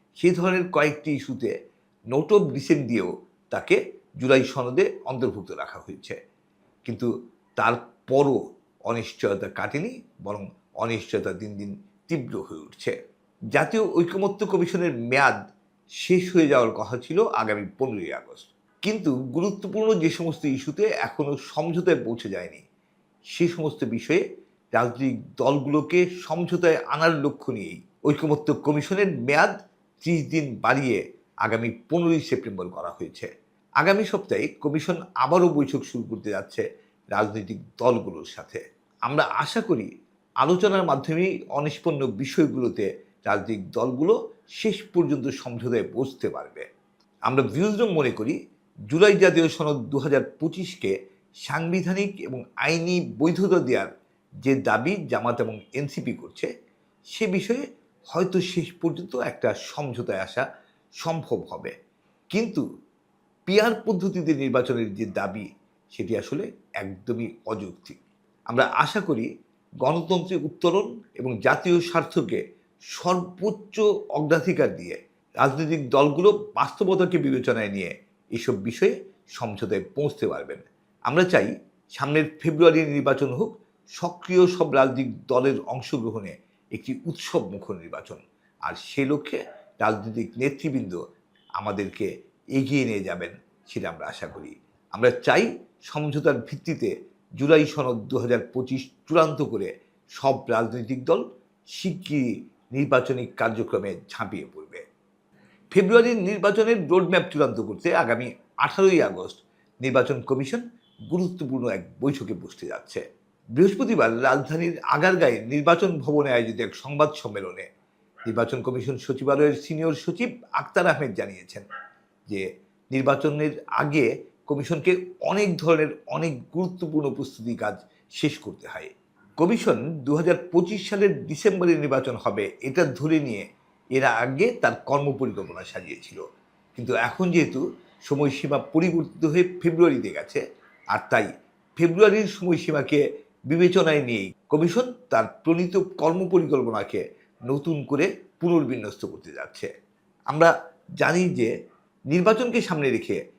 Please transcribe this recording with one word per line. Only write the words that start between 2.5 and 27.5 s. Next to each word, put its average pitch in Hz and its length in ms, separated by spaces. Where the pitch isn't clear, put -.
ডিসেন্ট 143 360
দিয়েও 98 240
তাকে 101 240
জুলাই 131 280
সনদে 131 400
অন্তর্ভুক্ত 113 480
রাখা 73 260
হয়েছে। - 360
কিন্তু 113 220
তারপরও 127 800
অনিশ্চয়তা 104 680
কাটেনি, 139 420
বরং 101 220
অনিশ্চয়তা 107 580
দিন 104 240
দিন 101 140
তীব্র 139 280
হয়ে 78 220
উঠছে। - 260
জাতীয় 143 420
ঐকমত্য 190 520
কমিশনের 175 480
মেয়াদ 127 320
শেষ 180 400
হয়ে 160 200
যাওয়ার 120 220
কথা 107 280
ছিল 160 160
আগামী 104 320
পনেরোই 101 380
আগস্ট, - 340
কিন্তু 190 280
গুরুত্বপূর্ণ 196 580
যে 160 100
সমস্ত 165 380
ইস্যুতে 147 360
এখনো 143 320
সমঝোতায় 165 580
পৌঁছে 113 260
যায়নি, 87 320
সে - 220
সমস্ত 160 420
বিষয়ে 147 340
রাজনৈতিক 120 440
দলগুলোকে 143 640
সমঝোতায় 170 680
আনার 160 340
লক্ষ্য 139 300